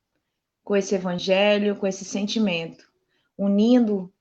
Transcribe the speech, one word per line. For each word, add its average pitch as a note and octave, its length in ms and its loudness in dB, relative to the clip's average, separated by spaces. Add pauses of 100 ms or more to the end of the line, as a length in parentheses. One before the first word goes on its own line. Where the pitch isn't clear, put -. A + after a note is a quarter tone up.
(640)
com G#3 140 -2
esse G3 180 -2
evangelho, G3 800 0
com G3+ 140 -4
esse F#3+ 160 -8
sentimento, G3 840 -4 (480)
unindo G3+ 840 2